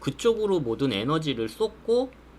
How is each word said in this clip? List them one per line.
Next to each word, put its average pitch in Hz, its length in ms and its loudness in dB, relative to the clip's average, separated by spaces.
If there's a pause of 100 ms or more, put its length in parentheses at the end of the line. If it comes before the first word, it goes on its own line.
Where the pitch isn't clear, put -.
그쪽으로 214 600 2
모든 123 320 0
에너지를 123 560 0
쏟고 233 640 -2 (260)